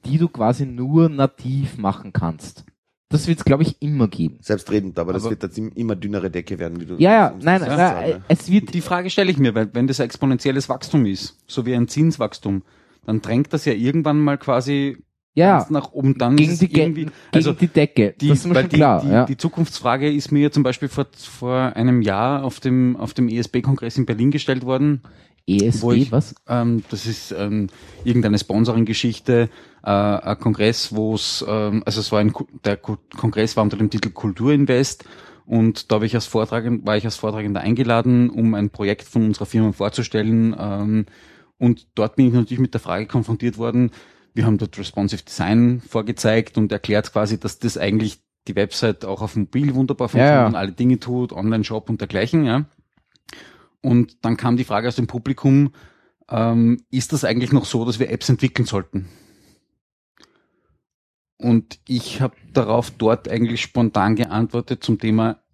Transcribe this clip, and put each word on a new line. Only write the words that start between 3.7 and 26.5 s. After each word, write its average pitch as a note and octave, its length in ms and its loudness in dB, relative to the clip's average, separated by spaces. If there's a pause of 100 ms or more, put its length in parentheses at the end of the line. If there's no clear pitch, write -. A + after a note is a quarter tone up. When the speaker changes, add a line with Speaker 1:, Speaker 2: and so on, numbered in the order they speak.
Speaker 1:
immer C#3+ 240 0
geben. - 360 -4
Speaker 2:
Selbstredend, G2 560 -4
aber E2+ 160 -4
das F#2+ 80 -4
Speaker 1:
Aber A2+ 80 -6
Speaker 2:
wird G#2+ 120 -8
eine F#2+ 80 -8
ziem-, A2 240 -10
immer A2 220 -4
dünnere G2 340 -6
Decke F2 280 -8
werden, E2+ 220 -8
wie E2 60 -12
du F2 120 -12
Speaker 1:
Ja, F3 140 6
ja, G#3 180 6
Speaker 2:
das - 140 -14
Speaker 1:
nein, F3+ 160 2
Speaker 2:
sagst, C#3+ 180 -2
Speaker 1:
nein, E3 320 0
Speaker 2:
ja, F2+ 80 -4
ne? F#2+ 100 -16
Speaker 1:
es E3+ 220 2
wird G3 240 2
Speaker 3:
Die F3 80 -2
Frage F3+ 280 -4
stelle F#3+ 200 2
ich D3+ 80 0
mir, B2 160 4
weil A2 180 0
wenn B2 160 0
das C3 100 -2
exponentielles C3 720 -2
Wachstum C3 380 0
ist, - 300 -6 (120)
so A#2 180 -6
wie B2+ 80 -2
ein A#2+ 140 0
Zinswachstum, A#2+ 760 -2 (440)
dann A2 160 -2
drängt B2 300 -2
das D#3 120 -4
ja C#3+ 80 0
irgendwann D3 480 0
mal C#3+ 160 2
quasi C#3 600 -2 (360)
Speaker 1:
Ja. F3 240 6
Speaker 3:
ganz - 120 -2
nach D3 220 -2
oben, C3+ 260 0
dann B2+ 180 2
Speaker 1:
Gegen D3+ 140 6
Speaker 3:
ist F3 40 0
es D#3+ 60 -2
Speaker 1:
die F3+ 80 4
Ge-, D#3+ 140 2
Speaker 3:
irgendwie, D#3+ 220 -2
Speaker 1:
gegen D#3 100 -12 (180)
Speaker 3:
also D#3 220 4
Speaker 1:
die F3 140 2
Decke. B2+ 520 2
Speaker 3:
die, C#3+ 80 2
Speaker 1:
Das D3 120 4
ist - 60 -8
mir F3 80 2
Speaker 3:
weil C3 100 6
Speaker 1:
schon F3 60 -4
Speaker 3:
die, C#3+ 60 2
Speaker 1:
klar, C3+ 260 6
Speaker 3:
die, C#3+ 60 0
Speaker 1:
ja. A2+ 160 4
Speaker 3:
die C3 140 -4
Zukunftsfrage D3 720 -2
ist C#3+ 180 -2
mir C#3+ 220 4
zum D3+ 100 2
Beispiel B2+ 260 -2
vor, C#3 180 -4 (100)
vor B2+ 600 -4
einem B2 260 4
Jahr A#2 420 0
auf - 160 -8
dem, B2+ 380 2
auf - 160 -8
dem A#2+ 160 0
E A2+ 80 -2
S - 100 -2
B-Kongress B2 480 -2
in B2+ 80 0
Berlin A#2 280 0
gestellt C3 340 -2
worden. C3+ 340 0 (460)
Speaker 1:
E G2 180 2
S A#2 140 2
B, A2 40 -4
Speaker 3:
Wo A#2+ 100 2
ich, B2 200 2
Speaker 1:
was? C#3+ 220 -2 (120)
Speaker 3:
ähm, A#2 440 0